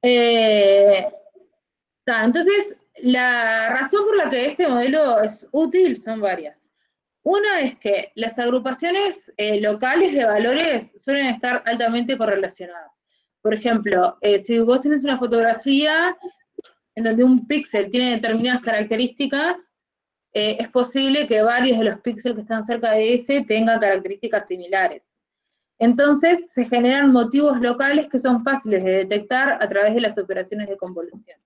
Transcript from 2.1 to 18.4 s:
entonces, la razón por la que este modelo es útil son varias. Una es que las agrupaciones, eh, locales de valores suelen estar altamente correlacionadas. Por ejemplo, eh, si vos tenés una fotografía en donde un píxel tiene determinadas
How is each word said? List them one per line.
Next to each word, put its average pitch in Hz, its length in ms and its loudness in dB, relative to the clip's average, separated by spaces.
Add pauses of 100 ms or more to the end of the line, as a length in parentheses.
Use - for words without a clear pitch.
entonces, 359 520 0 (280)
la 240 680 0
razón 277 340 -2
por 415 140 2
la 294 140 0
que 254 160 -2
este 320 200 0
modelo 254 540 2
es 214 300 -4
útil 311 440 2
son 220 260 -10
varias. 170 500 -6 (500)
Una 392 400 0
es 254 160 -4
que - 380 -4
las 220 240 -6
agrupaciones, 262 1000 -4
eh, 208 240 -2
locales 254 500 0
de 277 140 0
valores 240 720 0
suelen 277 300 -2
estar 247 400 -4
altamente 233 500 -2
correlacionadas. 185 840 -6 (380)
Por 214 120 0
ejemplo, 214 680 0
eh, 202 180 2
si 233 200 -2
vos 247 220 2
tenés 285 220 0
una 269 160 -2
fotografía 277 1000 0 (760)
en 220 80 -6
donde 226 200 2
un 254 220 6
píxel 214 460 -4
tiene 247 200 0
determinadas 233 500 -2